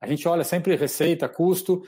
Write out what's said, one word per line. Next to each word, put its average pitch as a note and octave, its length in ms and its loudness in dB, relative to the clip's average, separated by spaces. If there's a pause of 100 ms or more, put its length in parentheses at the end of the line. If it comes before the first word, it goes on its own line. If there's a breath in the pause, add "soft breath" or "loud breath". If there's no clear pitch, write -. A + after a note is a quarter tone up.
a - 60 -12
gente D3 200 -2
olha E3+ 180 2
sempre F3 300 0
receita, D3 540 0
custo, F3+ 600 0